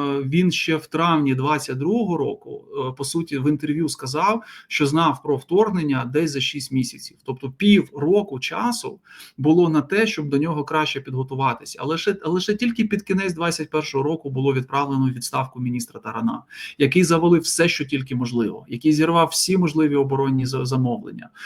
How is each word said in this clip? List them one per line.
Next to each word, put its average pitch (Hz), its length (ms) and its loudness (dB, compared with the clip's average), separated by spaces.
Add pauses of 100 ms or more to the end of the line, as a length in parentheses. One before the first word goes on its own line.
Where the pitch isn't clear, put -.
(240)
він 165 280 2
ще - 240 0
в 151 100 -6
травні 156 480 2
двадцять 135 440 -2
другого 180 380 0
року, 120 480 -6 (240)
е, 127 40 -6
по 139 120 -8
суті, 160 340 -4
в 131 100 0
інтерв'ю 151 400 0
сказав, 170 540 -2 (260)
що - 180 0
знав 151 360 2
про 143 140 0
вторгнення 156 760 0
десь 156 180 0
за 139 100 -4
шість 135 320 -6
місяців. - 520 -4
Тобто 135 260 -8
пів 190 440 4
року 160 440 0
часу 220 600 -6 (400)
було 160 300 6
на 156 120 2
те, 196 260 2
щоб 151 220 -4
до 139 100 2
нього 151 260 -2
краще 151 360 -2
підготуватися. 131 840 -4
Але 156 160 -2
ще, 196 260 0
лише 180 300 0
тільки 233 300 0
під 202 180 -2
кінець 190 300 -2
двадцять 165 380 -4
першого 151 340 -2
року 151 260 -4
було 131 240 0
відправлено 135 500 0
у 131 40 2
відставку 131 520 -6
міністра 123 400 -6
Тарана, 110 420 -4 (360)
який 147 260 4
завалив 165 380 4
все, 170 260 2
що 151 160 -4
тільки 131 300 -4
можливо, 117 540 -2
який 135 240 2
зірвав 160 400 4
всі 190 260 0
можливі 156 360 2
оборонні 135 520 2
за-, 131 180 -2
замовлення, 127 640 -2 (180)